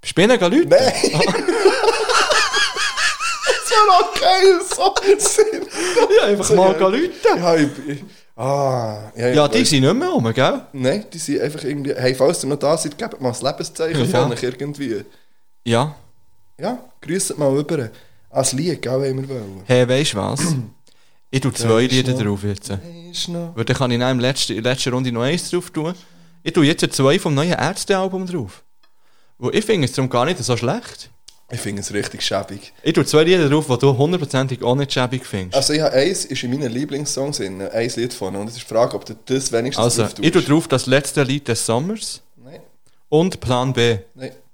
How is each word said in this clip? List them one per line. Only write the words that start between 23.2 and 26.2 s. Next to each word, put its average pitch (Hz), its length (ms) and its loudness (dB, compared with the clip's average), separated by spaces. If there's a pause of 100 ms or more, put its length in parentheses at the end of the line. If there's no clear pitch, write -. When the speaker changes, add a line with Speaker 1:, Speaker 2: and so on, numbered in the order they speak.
Speaker 2:
noch? 170 280 -8
Speaker 1:
Weil 113 80 -4
dann 127 120 0
kann 127 140 0
ich 120 80 0
dann 127 140 0
im 123 80 0
letzten, 127 360 -2
in - 60 -4
der 127 120 0
letzten 135 180 -4
Runde 127 180 -2
noch 117 120 -2
eins 165 280 -4
drauf 175 200 -4
tun. 151 220 -4 (520)